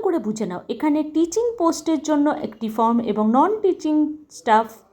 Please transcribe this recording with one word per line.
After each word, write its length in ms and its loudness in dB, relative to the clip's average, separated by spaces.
করে 120 0
বুঝে 220 -4
নাও। 120 -8
এখানে 260 0
টিচিং 320 2
পোস্টের 480 0
জন্য 200 2
একটি 280 -8
ফর্ম 220 2
এবং 140 0
নন 160 4
টিচিং 320 0
স্টাফ 300 2